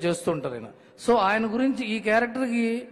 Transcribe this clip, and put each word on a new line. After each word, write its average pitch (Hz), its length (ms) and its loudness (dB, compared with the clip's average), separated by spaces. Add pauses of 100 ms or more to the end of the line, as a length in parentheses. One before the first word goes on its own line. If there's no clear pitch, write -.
చేస్తూ 170 260 0
ఉంటారు 143 220 -4
ఆయన. 113 120 -10 (440)
So 233 60 8
ఆయన 214 380 2
గురించి 254 320 0
ఈ 214 140 -2
క్యారెక్టర్కి 233 920 0